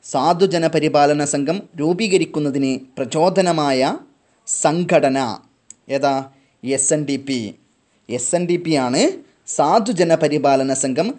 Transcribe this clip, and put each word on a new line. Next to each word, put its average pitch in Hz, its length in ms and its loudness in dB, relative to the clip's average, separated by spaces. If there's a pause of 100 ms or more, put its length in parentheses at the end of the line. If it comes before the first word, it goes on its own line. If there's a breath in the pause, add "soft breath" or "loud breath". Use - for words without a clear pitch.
സാധുജന 165 600 0
പരിപാലന 147 580 2
സംഘം 147 340 -2 (180)
രൂപീകരിക്കുന്നതിന് 156 920 0 (240)
പ്രചോദനമായ 156 840 0 (680)
സംഘടന 156 720 2 (680)
ഏതാ? 135 260 0 (480 soft breath)
എസ് 135 320 -2
എൻ 151 100 -2
ഡി 139 120 -4
പി. 135 240 -4 (680)
എസ് 120 260 -4
എൻ 175 120 2
ഡി 175 100 0
പി 160 200 -2
ആണ് 131 260 2 (460 soft breath)
സാധുജന 180 680 2
പരിപാലന 139 600 0
സംഘം 143 340 -2 (100)